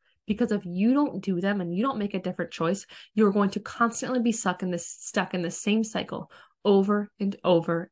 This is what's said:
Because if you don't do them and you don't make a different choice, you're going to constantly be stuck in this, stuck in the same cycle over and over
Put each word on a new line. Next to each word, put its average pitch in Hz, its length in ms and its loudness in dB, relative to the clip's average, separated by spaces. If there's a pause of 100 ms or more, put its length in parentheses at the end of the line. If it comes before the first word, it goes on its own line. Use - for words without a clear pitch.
(280)
Because 214 240 0
if 202 140 -2
you 190 260 2
don't 269 300 0
do 180 180 0
them 196 220 0
and 175 120 -4
you 190 80 0
don't 262 160 0
make 202 140 -4
a 190 80 -4
different 180 300 -6
choice, 175 360 -2 (280)
you're 208 180 4
going 202 180 4
to 196 100 -6
constantly 233 600 -2
be 233 100 2
stuck 196 320 -2
in 185 80 -2
this, 175 160 -4
stuck - 460 -6
in 185 80 -2
the 170 100 -2
same 220 320 0
cycle - 480 -6 (360)
over 208 520 4
and 196 240 -2
over 170 500 2